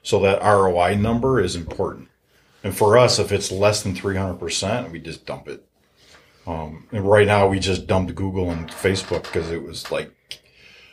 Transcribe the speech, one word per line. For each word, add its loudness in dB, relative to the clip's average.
So 0
that 2
R 4
O 0
I 2
number 0
is -2
important. -8
And -4
for 6
us, 6
if -2
it's -2
less 0
than -2
three -4
hundred -4
percent, -6
we -12
just -14
dump -12
it. -14
Um, -10
and -2
right 8
now, 4
we 2
just -2
dumped 0
Google -4
and -8
Facebook -2
'cause -4
it -6
was -12
like, -6